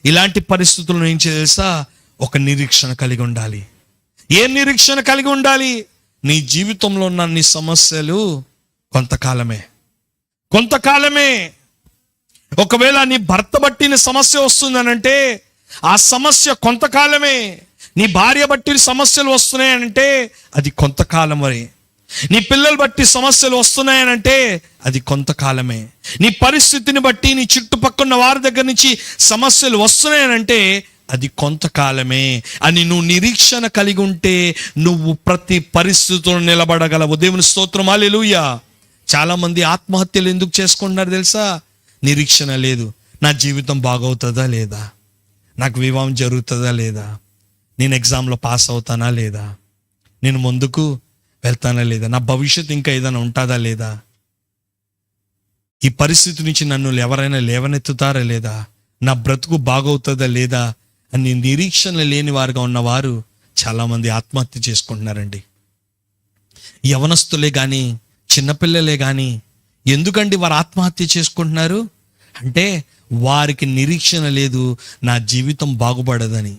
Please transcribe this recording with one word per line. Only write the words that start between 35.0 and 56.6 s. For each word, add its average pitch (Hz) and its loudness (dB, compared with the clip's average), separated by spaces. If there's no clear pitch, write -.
ప్రతి 180 0
పరిస్థితుల్లో 180 0
నిలబడగలవు. 165 2
దేవుని 180 0
స్తోత్రం, 190 0
హల్లెలూయా. 202 2
చాలామంది 170 0
ఆత్మహత్యలు 185 0
ఎందుకు 185 -2
చేసుకుంటున్నారు 190 -2
తెలుసా? 185 -2
నిరీక్షణ 143 2
లేదు. 127 -2
నా 147 4
జీవితం 139 -2
బాగవుతుందా 123 -2
లేదా, 107 -4
నాకు 123 -2
వివాహం 135 -2
జరుగుతుందా 123 -2
లేదా, 107 -6
నేను 135 0
ఎగ్జామ్లో 127 -2
పాస్ 120 -2
అవుతానా 117 -4
లేదా, 104 -6
నేను 135 0
ముందుకు 127 -2
వెళ్తానా 120 -2
లేదా, 113 -2
నా 120 -2
భవిష్యత్తు 139 -2
ఇంకా 147 -2
ఏదైనా 131 -2
ఉంటుందా 123 -2
లేదా, 113 -4
ఈ 135 2
పరిస్థితి 156 0
నుంచి 156 -2